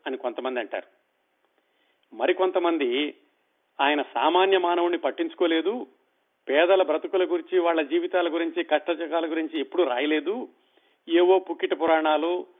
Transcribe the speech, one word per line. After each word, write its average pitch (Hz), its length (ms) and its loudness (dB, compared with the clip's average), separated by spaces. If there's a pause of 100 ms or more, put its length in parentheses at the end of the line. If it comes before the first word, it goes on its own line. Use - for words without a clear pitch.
అని 135 100 -6
కొంతమంది 127 440 -6
అంటారు. 101 260 -8 (1300)
మరికొంతమంది 165 1000 0 (640)
ఆయన 143 220 2
సామాన్య 180 560 2
మానవుణ్ణి 175 400 0
పట్టించుకోలేదు, 165 880 -2 (600)
పేదల 175 340 4
బ్రతుకుల 160 420 0
గురించి, 170 340 -2
వాళ్ళ 170 240 2
జీవితాల 170 520 0
గురించి, 170 300 -4
కష్టసుఖాల 160 640 -2
గురించి 160 300 -4
ఎప్పుడూ 175 240 0
రాయలేదు, 151 640 -2 (600)
ఏవో 180 300 6
పుక్కిట 185 340 -4
పురాణాలు, 160 760 0 (140)